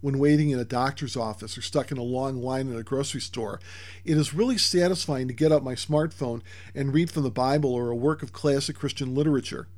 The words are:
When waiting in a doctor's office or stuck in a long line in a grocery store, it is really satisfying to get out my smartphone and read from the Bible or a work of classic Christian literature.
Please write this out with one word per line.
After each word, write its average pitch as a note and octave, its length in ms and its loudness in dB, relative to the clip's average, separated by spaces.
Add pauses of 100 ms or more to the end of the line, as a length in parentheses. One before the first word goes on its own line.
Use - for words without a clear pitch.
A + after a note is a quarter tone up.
When C3+ 160 0
waiting D3 320 6
in B2+ 80 0
a A#2+ 60 0
doctor's C3 520 -2
office A2 400 -6
or A#2+ 60 -10
stuck - 280 -2
in C#3+ 60 -4
a B2 60 -6
long B2+ 400 -2
line C3 260 -2
in A#2+ 80 -6
a A2+ 60 -6
grocery C3+ 380 -2
store, G#2+ 400 -6 (440)
it D3+ 140 4
is D3 160 0
really A#3 240 2
satisfying F3 680 2
to B2 60 -4
get D#3 180 4
out C#3+ 120 4
my B2+ 100 -4
smartphone D3+ 680 -2 (320)
and C#3 180 -2
read D#3+ 180 4
from D3+ 120 0
the C3 80 2
Bible C3 420 2
or A#2+ 180 0
a A#2+ 60 0
work D3 260 2
of D#3 100 -12
classic C#3+ 440 0
Christian C3 380 -4
literature. C#3+ 640 0